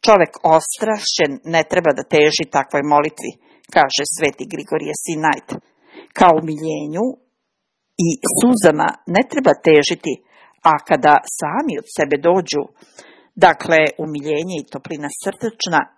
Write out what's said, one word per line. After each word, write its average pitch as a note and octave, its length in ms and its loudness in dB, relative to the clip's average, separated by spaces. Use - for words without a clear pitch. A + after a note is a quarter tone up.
"Čovek F#3+ 280 4
ostrašćen F#3 760 -2
ne E3 200 -2
treba E3+ 300 0
da C3 220 -8
teži D3+ 360 2
takvoj C#3 320 -2
molitvi", D3 480 0
kaže D#3+ 280 2
sveti C#3+ 360 -4
Grigorije D3+ 420 -6
Sinajt. D#3 460 -4
Ka F#3+ 140 6
umiljenju D#3 680 -6
i E3 40 2
suzama G#3 520 2
ne G#3 140 2
treba C4 240 0
težiti, D#3 460 2
a D#3+ 100 4
kada D3 280 4
sami G3 420 -6
od - 140 -18
sebe D3+ 220 -2
dođu, E3+ 460 0
dakle, E3 340 4
umiljenje D#3 520 -6
i D3 160 -12
toplina C#3+ 360 -10
srdačna G3 580 -4